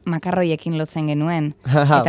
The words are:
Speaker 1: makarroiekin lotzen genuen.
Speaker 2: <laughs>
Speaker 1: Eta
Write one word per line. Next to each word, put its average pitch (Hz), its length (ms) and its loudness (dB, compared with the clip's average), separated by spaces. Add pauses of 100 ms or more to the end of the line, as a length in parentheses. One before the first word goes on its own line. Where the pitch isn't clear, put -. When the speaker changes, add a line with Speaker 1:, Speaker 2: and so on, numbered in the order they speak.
Speaker 1:
makarroiekin 170 720 -2
lotzen 156 300 -6
genuen. 151 500 -2
Speaker 2:
<laughs> - 60 -20
Speaker 1:
Eta 143 440 4